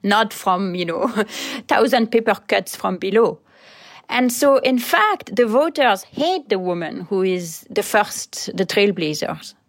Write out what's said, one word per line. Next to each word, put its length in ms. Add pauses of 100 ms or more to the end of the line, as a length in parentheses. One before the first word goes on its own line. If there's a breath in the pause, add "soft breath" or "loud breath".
not 300
from, 420
you 100
know, 240
<laughs> 600
thousand 420
paper 240 (140)
cuts 260
from 240
below. 400 (720 loud breath)
And 240
so, 260
in 200
fact, 560
the 120
voters 560
hate 480
the 80
woman 440
who 200
is 480
the 120
first, 720
the 120
trailblazers. 880 (140)